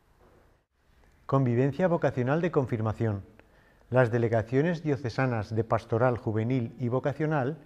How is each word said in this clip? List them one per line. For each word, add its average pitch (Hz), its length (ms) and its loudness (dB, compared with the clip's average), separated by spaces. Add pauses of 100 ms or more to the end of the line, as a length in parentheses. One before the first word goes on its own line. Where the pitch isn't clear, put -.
(1300)
Convivencia 135 640 2
vocacional 147 520 0
de 175 100 -2
confirmación. 110 720 0 (680)
Las 120 200 4
delegaciones 120 720 0
diocesanas 123 720 -2
de 113 80 0
pastoral 117 540 0
juvenil 113 600 -2
y 123 100 -2
vocacional 147 760 -2